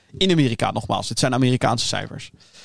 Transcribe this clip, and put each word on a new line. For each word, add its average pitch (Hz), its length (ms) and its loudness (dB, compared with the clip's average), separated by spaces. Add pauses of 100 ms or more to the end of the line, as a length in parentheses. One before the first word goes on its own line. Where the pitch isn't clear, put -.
(180)
in 190 140 4
Amerika. 117 400 2
Nogmaals, 107 360 -4
dit - 120 -6
zijn 131 140 2
Amerikaanse 123 540 2
cijfers. - 440 -8 (340)